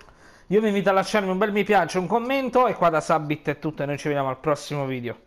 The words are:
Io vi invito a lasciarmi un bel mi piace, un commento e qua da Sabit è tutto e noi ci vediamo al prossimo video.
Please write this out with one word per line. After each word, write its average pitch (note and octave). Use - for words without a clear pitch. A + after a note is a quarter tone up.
Io G3
vi A3
invito G3
a F#3+
lasciarmi F#3+
un F#3
bel G3+
mi G3+
piace, F#3+
un F3+
commento B3
e F3+
qua E3+
da D#3+
Sabit D3+
è D3
tutto D3+
e -
noi C#3+
ci D3+
vediamo C#3
al B2+
prossimo C#3+
video. A#2+